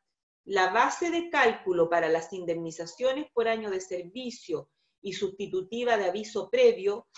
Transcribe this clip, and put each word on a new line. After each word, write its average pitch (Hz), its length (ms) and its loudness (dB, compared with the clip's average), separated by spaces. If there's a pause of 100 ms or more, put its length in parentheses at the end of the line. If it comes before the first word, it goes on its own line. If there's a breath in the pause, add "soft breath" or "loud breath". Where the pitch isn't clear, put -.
(440)
la 185 280 2
base 285 380 2
de 339 180 -2
cálculo 208 600 2
para 165 200 2
las 165 240 0
indemnizaciones 170 1000 -4
por 233 140 0
año 220 240 -2
de 190 100 -4
servicio 185 920 -8 (320)
y 190 100 -8
sustitutiva 202 840 -2
de 196 100 0
aviso 196 440 -4
previo 226 680 4